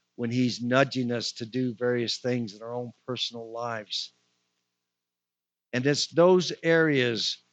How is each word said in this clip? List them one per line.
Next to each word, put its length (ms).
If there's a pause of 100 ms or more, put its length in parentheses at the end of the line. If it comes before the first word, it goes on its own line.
(160)
when 140
he's 320
nudging 500
us 200
to 140
do 280
various 440
things 360
in 80
our 120
own 180 (140)
personal 460
lives. 600 (1600)
And 140
it's 200
those 460 (100)
areas 760 (140)